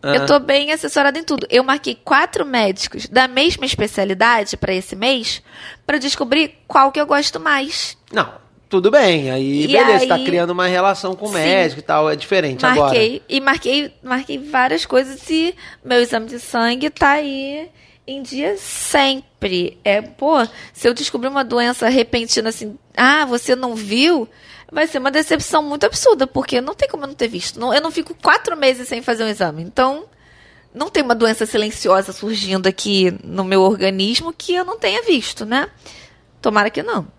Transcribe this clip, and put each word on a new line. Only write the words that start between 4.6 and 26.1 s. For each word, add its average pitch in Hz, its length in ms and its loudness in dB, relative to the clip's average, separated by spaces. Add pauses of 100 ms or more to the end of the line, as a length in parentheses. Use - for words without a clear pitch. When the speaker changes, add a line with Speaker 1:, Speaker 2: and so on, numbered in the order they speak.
Speaker 2:
esse 185 220 -4
mês 233 480 -2 (420)
pra 294 140 0
descobrir 285 580 0 (120)
qual 269 240 4
que 302 80 -2
eu 294 60 0
gosto 294 340 0
mais. 294 580 -4 (140)
Speaker 1:
Não, 208 180 -2 (380)
tudo 196 240 4
bem. 175 360 4
Aí, 135 360 -2
Speaker 2:
E - 20 -2
Speaker 1:
beleza, 214 400 4
tá 180 80 2
Speaker 2:
aí 135 100 0
Speaker 1:
criando 175 260 0
uma 180 180 0
relação 185 480 0
com 196 80 -10
o 214 60 -6
Speaker 2:
Sim. - 40 -8
Speaker 1:
médico 165 460 2
e - 20 -20
tal, 156 260 2
é 151 60 0
diferente 151 500 0
agora. 254 180 4
Speaker 2:
Marquei, 220 460 2
e 269 120 0
marquei, 269 600 0
marquei 262 380 -6
várias 285 480 0
coisas 262 420 -2
e 320 240 0 (320)
meu 247 160 2
exame 226 280 -2
de 240 100 -12
sangue 247 520 -2
tá 294 240 4
aí 285 540 -6 (380)
em 269 160 -12
dia 285 340 -4
sempre. 262 1300 -2
É, 208 160 4
pô, 269 460 0 (260)
se - 160 0
eu 240 60 2
descobrir 254 340 -6
uma 277 160 -2
doença 240 440 0
repentina 233 600 0
assim, 214 280 -10 (180)
"Ah, 285 300 4
você 247 300 0
não 254 180 -6
viu?", 233 540 2 (420)
vai 311 160 0
ser 320 120 -6
uma 254 120 0
decepção 311 520 0
muito 294 240 -2
absurda, 277 400 4